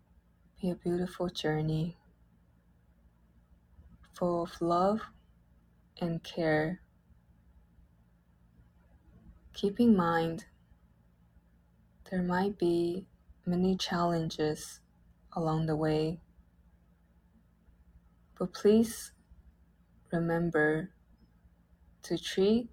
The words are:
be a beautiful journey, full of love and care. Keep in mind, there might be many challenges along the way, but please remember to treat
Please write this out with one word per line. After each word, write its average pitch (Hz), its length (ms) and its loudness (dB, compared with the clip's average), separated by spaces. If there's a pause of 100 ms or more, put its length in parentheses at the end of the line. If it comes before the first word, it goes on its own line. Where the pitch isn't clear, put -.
(600)
be 185 80 -2
a 175 60 -4
beautiful 175 520 -4
journey, 156 680 -2 (2250)
full 175 300 -2
of - 180 -10
love 180 400 2 (960)
and 165 240 -4
care. 160 580 -2 (2750)
Keep 202 260 -4
in 233 160 8
mind, 165 500 0 (1600)
there 185 140 -2
might 185 340 0
be 175 480 0 (400)
many 180 300 2
challenges 165 1040 -2 (540)
along 160 320 0
the 156 100 0
way, 156 460 0 (2250)
but - 140 -6
please 226 580 2 (1000)
remember 165 800 0 (1120)
to 170 140 -4
treat 220 560 2